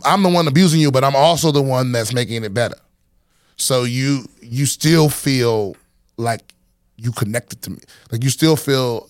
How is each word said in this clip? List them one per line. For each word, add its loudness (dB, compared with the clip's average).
I'm 2
the 4
one 2
abusing 4
you, 2
but 2
I'm 0
also 4
the 2
one -2
that's -2
making -4
it -8
better. -2
So 0
you, -2
you -4
still 2
feel 0
like -6
you -6
connected -6
to -12
me. -12
Like, -4
you 0
still 2
feel -4